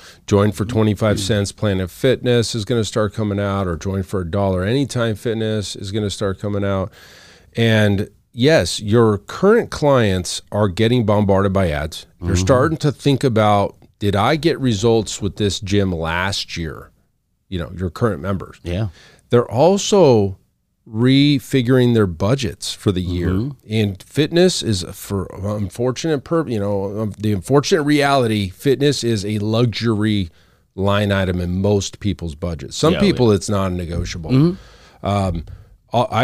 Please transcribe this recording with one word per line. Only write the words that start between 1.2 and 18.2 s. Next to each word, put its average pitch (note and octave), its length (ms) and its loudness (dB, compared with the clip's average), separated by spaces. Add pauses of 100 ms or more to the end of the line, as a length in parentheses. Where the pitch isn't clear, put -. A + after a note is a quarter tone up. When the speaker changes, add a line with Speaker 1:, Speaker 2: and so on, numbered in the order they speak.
Speaker 1:
Planet F#2+ 400 -2
Fitness B2 640 0
is G#2+ 100 -6
gonna A#2+ 180 -2
start G#2 300 -2
coming G2+ 260 -2
out, G2 280 -2
or E2+ 100 -2
join F#2+ 240 -4
for F#2+ 200 -4
a F2+ 60 -6
dollar, F#2+ 360 0
Anytime A#2+ 500 -2
Fitness A2 600 -4
is G2 160 -12
gonna G#2 180 -2
start F#2+ 300 -4
coming G2+ 260 -4
out. F#2+ 260 -2 (640)
And G#2+ 540 2 (220)
yes, B2 480 2
your G#2+ 400 4
current - 500 0
clients A2+ 720 0 (100)
are G#2 160 2
getting A2 380 2
bombarded G2 480 2
by F#2+ 160 2
ads. D2 380 -6 (140)
They're E2+ 140 -2
Speaker 2:
Mm-hmm. F2+ 60 2
Speaker 1:
starting C3+ 360 2
to D3 160 -2
think C#3+ 320 0
about, G#2 500 2 (240)
"Did G2+ 160 0
I A#2+ 220 0
get D3+ 240 0
results A2+ 600 0
with G2+ 140 -4
this G2+ 240 -2
gym G2 340 0
last E2+ 600 -4
year?" D2+ 340 -10 (600)
You F#2 100 -6
know, C#2+ 160 -8
your F2+ 140 -4
current F#2+ 320 -2